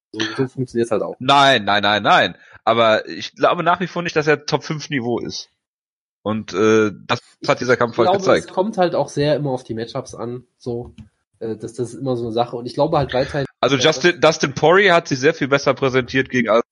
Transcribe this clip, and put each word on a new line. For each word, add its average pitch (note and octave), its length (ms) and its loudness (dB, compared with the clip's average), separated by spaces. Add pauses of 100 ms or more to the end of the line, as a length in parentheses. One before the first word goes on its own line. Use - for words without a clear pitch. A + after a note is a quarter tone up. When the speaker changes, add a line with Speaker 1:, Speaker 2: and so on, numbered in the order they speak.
(120)
Speaker 1:
So, A2 80 -6 (160)
so C3+ 120 -2
funktioniert's A#2 420 -4
halt G2 120 0
auch. E2+ 160 -10
Speaker 2:
Nein, C3+ 460 4
nein, G2+ 180 0
nein, G2+ 200 0
nein. B2+ 340 2 (280)
Aber A2+ 440 2
ich E2 260 -12
glaube D3 280 0
nach F3 180 0
wie F3+ 60 -4
vor F3 160 -6
nicht, E3+ 140 -6
dass D3+ 100 0
er D3 200 0
Top - 180 -2
fünf D3+ 260 -8
Niveau A#2+ 280 -2
ist. - 320 -10 (720)
Und, G#2+ 300 -6
äh, G#2+ 400 4 (140)
das A#2+ 140 -4 (260)
hat C#3 140 0
dieser B2 160 0
Kampf A#2+ 180 -2
Speaker 1:
Ich - 40 -2
Speaker 2:
halt F3+ 80 4
Speaker 1:
glaube, F#3+ 120 2
Speaker 2:
gezeigt. C#3+ 280 2
Speaker 1:
es - 60 -18
kommt F#3+ 260 -4
halt F3 160 0
auch C#3 140 -2
sehr C#3+ 280 0
immer C#3+ 140 -4
auf B2+ 140 -6
die A#2 100 -10
Matchups A#2 400 -10
an, A#2+ 320 -12 (100)
so, A#2+ 380 -10 (440)
äh, A2 180 -8
das, A2+ 180 -14
das A#2 200 -8
ist G#2+ 60 -16
immer C3 160 -2
so A#2 80 -6
eine A2+ 80 -6
Sache. A#2+ 240 -2
Und A#2+ 100 -10
ich B2 80 -12
glaube D#3 240 0
halt C3 140 -2
weiterhin, C#3 340 -2 (140)
Speaker 2:
Also C3 160 2
Speaker 1:
dass B2 80 2
Speaker 2:
Justin, E3+ 360 2
Dustin D#3 340 2
Poirier F3+ 400 4
hat E3 120 2
sich C3 140 -4
sehr D#3+ 140 4
viel D3 120 -4
besser C#3 280 2
präsentiert C3 540 0
gegen B2 200 0
Al-, A2+ 240 4